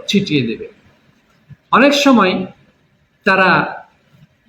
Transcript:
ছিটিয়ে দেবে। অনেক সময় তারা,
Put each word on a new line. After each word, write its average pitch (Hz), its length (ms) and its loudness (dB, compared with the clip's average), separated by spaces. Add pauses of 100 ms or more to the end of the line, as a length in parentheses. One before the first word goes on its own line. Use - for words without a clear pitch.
ছিটিয়ে 151 420 -2
দেবে। 107 180 -10 (1120)
অনেক 277 160 4 (120)
সময় 220 280 2 (960)
তারা, 190 240 2 (1000)